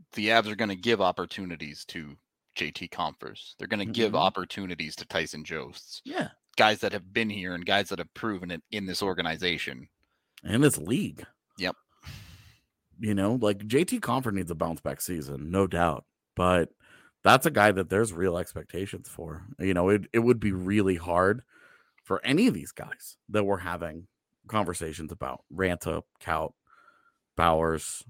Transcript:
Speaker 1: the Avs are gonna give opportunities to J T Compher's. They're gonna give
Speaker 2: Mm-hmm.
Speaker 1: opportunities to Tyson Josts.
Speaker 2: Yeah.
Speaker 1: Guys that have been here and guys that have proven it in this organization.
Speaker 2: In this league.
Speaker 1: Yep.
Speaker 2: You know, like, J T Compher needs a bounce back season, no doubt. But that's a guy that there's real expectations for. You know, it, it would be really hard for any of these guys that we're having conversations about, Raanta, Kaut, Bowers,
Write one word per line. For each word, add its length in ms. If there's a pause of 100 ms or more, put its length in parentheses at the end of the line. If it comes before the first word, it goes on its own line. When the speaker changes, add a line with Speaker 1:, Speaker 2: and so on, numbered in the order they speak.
(140)
Speaker 1:
the 160
Avs 220
are 40
gonna 200
give 240
opportunities 840
to 320 (380)
J 160
T 180
Compher's. 680
They're 100
gonna 180
give 280
Speaker 2:
Mm-hmm. 100
Speaker 1:
opportunities 760
to 80
Tyson 400
Josts. 580
Speaker 2:
Yeah. 260 (280)
Speaker 1:
Guys 220
that 120
have 220
been 160
here 240
and 120
guys 240
that 100
have 160
proven 360
it 100 (100)
in 140
this 160
organization. 880 (560)
Speaker 2:
In 180
this 160
league. 480 (320)
Speaker 1:
Yep. 180 (1200)
Speaker 2:
You 140
know, 260
like, 280
J 180
T 140
Compher 340
needs 180
a 40
bounce 260
back 180
season, 520
no 160
doubt. 380 (300)
But 340 (540)
that's 220
a 60
guy 200
that 180
there's 220
real 260
expectations 680
for. 380 (140)
You 140
know, 160
it, 220
it 80
would 200
be 140
really 420
hard 480 (600)
for 220
any 220
of 60
these 180
guys 460 (120)
that 160
we're 120
having 500 (400)
conversations 640
about, 320 (100)
Raanta, 480 (200)
Kaut, 320 (840)
Bowers, 720